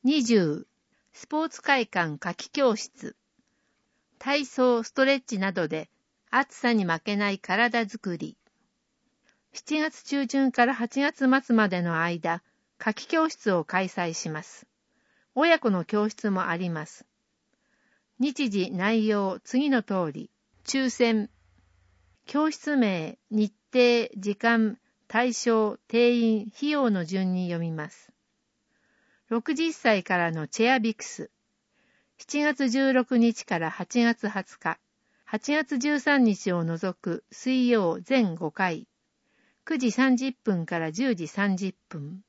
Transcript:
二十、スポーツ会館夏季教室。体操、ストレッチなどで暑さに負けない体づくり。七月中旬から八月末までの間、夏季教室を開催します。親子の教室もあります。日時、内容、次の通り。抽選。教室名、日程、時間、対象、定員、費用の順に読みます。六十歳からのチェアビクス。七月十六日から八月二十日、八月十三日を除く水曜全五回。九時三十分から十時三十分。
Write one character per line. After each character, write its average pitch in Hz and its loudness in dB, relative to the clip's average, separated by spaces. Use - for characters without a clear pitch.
二 277 4
十、 185 2
ス - -20
ポ 311 -2
ー - -6
ツ - -14
会 269 0
館 165 -4
夏 180 -8
季 - -20
教 262 2
室。 - -14
体 285 -2
操、 247 2
ス - -16
ト 262 2
レ 277 4
ッ 269 -2
チ 208 -6
な 190 0
ど 175 -2
で 156 -6
暑 269 0
さ 240 0
に 214 2
負 165 -2
け 208 -4
な 202 0
い 196 -6
体 233 0
づ 214 -12
く 175 -6
り。 156 -10
七 - -4
月 311 -4
中 277 -2
旬 269 2
か 240 4
ら 247 0
八 233 -4
月 285 0
末 233 2
ま 214 4
で 180 -2
の 165 0
間、 170 -4
夏 - -4
季 - -18
教 320 2
室 - -4
を 175 2
開 185 -2
催 175 -4
し 165 -8
ま 156 -10
す。 - -20
親 320 4
子 233 0
の 180 0
教 208 0
室 214 -4
も 185 -2
あ 165 -4
り 180 -4
ま 160 -8
す。 - -20
日 269 -2
時、 196 -2
内 214 0
容、 196 -2
次 277 -2
の 247 2
通 175 -2
り。 - -14
抽 269 -2
選。 226 0
教 302 0
室 294 -4
名、 190 -2
日 214 0
程、 240 4
時 202 -4
間、 226 2
対 240 0
象、 220 0
定 240 4
員、 220 0
費 285 -2
用 277 2
の 185 0
順 185 -2
に 180 -2
読 170 -4
み 165 -4
ま 156 -8
す。 - -20
六 233 -2
十 320 0
歳 214 2
か 185 0
ら 170 2
の 160 -4
チ - -2
ェ 247 4
ア 262 2
ビ 220 -2
ク - -14
ス。 - -14
七 - -4
月 285 0
十 269 2
六 254 2
日 226 2
か 175 -4
ら 160 -4
八 - 0
月 233 0
二 196 -6
十 - -20
日、 - -6
八 - -6
月 294 0
十 294 0
三 277 4
日 202 2
を 175 0
除 165 -4
く 165 -8
水 254 0
曜 202 2
全 208 2
五 160 -6
回。 180 -4
九 320 -4
時 247 2
三 254 2
十 262 -4
分 180 -2
か 170 -4
ら 160 -4
十 233 -2
時 170 -8
三 196 -2
十 185 -6
分。 165 -12